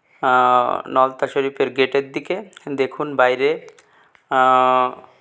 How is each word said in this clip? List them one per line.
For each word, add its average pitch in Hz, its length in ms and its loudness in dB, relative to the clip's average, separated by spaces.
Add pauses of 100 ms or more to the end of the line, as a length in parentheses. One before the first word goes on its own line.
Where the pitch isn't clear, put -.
(220)
আহ, 127 680 2
নলতা 131 400 0
শরীফের 135 420 -4
গেটের 135 420 -2
দিকে। 143 380 -8 (200)
দেখুন 143 460 -4
বাইরে, 131 520 0 (640)
আহ, 127 680 2 (220)